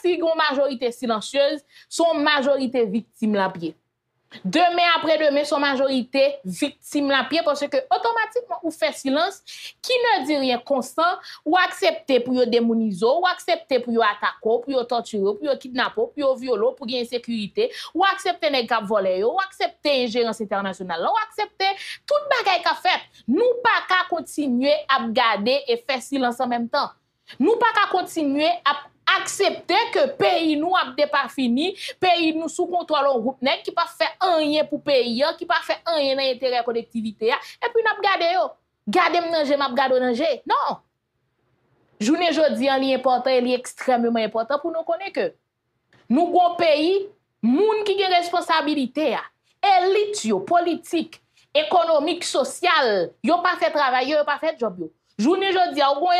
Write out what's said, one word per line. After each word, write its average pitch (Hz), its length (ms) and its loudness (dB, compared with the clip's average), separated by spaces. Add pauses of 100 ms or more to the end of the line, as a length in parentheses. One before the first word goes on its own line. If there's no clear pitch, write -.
si 349 120 2
une 330 120 -2 (240)
majorité 269 420 -2
silencieuse, 277 720 -2 (280)
son 330 240 2
majorité 277 720 2
victime 214 500 -2
la 190 140 0
pied. 165 260 -10 (680)
Demain, 349 540 2
après-demain, 302 460 2
son 294 160 0
majorité 269 840 0
victime 277 680 -4
la 262 140 2
pied 320 200 -2
parce 285 140 0
que 285 180 -2 (180)
automatiquement, 453 680 -2
ou 330 80 -4
fait 302 200 -2
silence, 302 520 -4 (360)
qui - 120 -4
ne 453 340 2
dit 302 100 0
rien 254 220 0
constant, 277 460 -2 (420)
ou 311 100 2
accepter 359 640 2
pour 247 140 -4
yo 247 100 2
démoniser, 226 600 0
ou 339 220 2
accepter 330 520 -2
pour 240 140 -6
yo 226 80 2
attaquer, 208 400 0
pour 233 280 0
yo 262 160 0
torturer, 214 500 -2
pour - 80 -14
yo 277 120 -2
kidnapper, 254 380 -4
pour 226 240 -4
yo 269 180 0
violer, 247 400 -2
pour 269 120 -14
gagner 247 180 -4
sécurité, 233 680 -4 (220)
ou 349 100 0
accepter 359 460 0
nèg 254 180 -2
k'ap 220 180 -2
voler, 190 380 0
ou 277 160 0
accepter 302 640 -2
ingérence 226 360 -2
internationale, 190 640 -4
ou 427 220 0
accepter 415 420 -4 (380)
tout 571 80 2 (160)
bagay 381 320 0
qu'a 330 100 2
fait. 359 300 -2 (240)
Nous 466 360 2
pas 403 240 2
qu'à 359 220 2
continuer 285 640 0 (160)
à 254 200 2
garder 226 580 2
et 233 100 2
faire 247 240 -4
silence 247 380 -2
en 254 80 0
même 240 220 -2
temps. 277 200 0 (500)
Nous 392 180 4
pas 466 180 4
qu'à 403 160 2
continuer 311 580 0 (160)
à 294 220 0 (320)
accepter - 560 -2 (160)
que 311 200 2
pays 330 440 2
nous 330 220 -2
a 311 80 2 (220)
pas 277 200 0
fini, 269 480 -2 (240)
pays 339 340 2
nous 320 140 -4
sous 349 200 -2
contrôle 311 380 0
un 269 140 2
groupe 247 220 -4
nèg 277 200 0
qui - 100 -10
pas 339 140 0
fait - 220 -2 (140)
rien 311 420 2
pour 294 180 -6
pays, 240 420 0 (140)
qui 349 80 -10
pas 339 160 0
fait - 240 -4
rien 285 300 0
dans 269 60 -2
l'intérêt 254 420 -2
collectivité 226 640 -4
et - 460 -2
puis 453 100 2
n'a 427 180 0
gardé 359 320 2
yo. 339 160 0 (380)
Gardez 339 300 2
m 339 120 -2
nan 320 160 0
jè, 277 120 0
m'a 277 160 -2
gardé 262 260 2
nan 254 160 0
jè. 226 320 -2
Non. 440 300 0 (1200)
Journée 320 320 2
jodi 269 400 2
an 269 80 2
li 269 140 2
important, 254 500 2
li 254 100 0
extrêmement 233 720 0
important 226 360 -2
pour 330 120 -6
nous 330 120 -4
connaître 370 280 -6
que 208 220 -4 (760)
nous 339 220 2
gon 349 240 4
pays, 339 540 2 (320)
moun 415 420 2
qui 392 160 0
gen 370 140 2
responsabilité 302 1000 0
a, 160 80 -6 (580)
élite 415 440 0
yo, 226 140 0
politique, 339 840 -2 (320)
économique, 330 720 2
social, 277 880 0 (100)
yo 339 220 2
pa 349 160 0
fè 330 140 2
travail, 262 420 0
yo 294 80 2
pa 285 160 -2
fè 320 160 -4
job 208 240 -4
yo. 160 140 -10 (260)
Journée 381 320 2
jodi 320 320 2
an, 285 160 2
gon 349 200 2